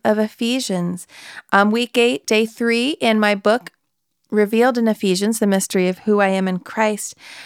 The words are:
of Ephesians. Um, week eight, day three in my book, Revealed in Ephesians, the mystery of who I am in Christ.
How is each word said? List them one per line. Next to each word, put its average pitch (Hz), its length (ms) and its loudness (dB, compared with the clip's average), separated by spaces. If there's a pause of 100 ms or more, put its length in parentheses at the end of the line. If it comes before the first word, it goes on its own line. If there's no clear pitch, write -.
of 214 160 2
Ephesians. 214 880 -4 (460)
Um, 202 180 4
week 240 260 -4
eight, 240 300 0
day 220 180 2
three 233 540 -2
in 220 220 2
my 208 120 2
book, 208 380 0 (580)
Revealed 226 480 2
in 226 120 2
Ephesians, 202 500 0
the 214 80 2
mystery 190 400 0
of 185 120 -4
who 208 200 2
I 202 80 4
am 190 220 0
in 185 100 -4
Christ. 214 560 -4 (300)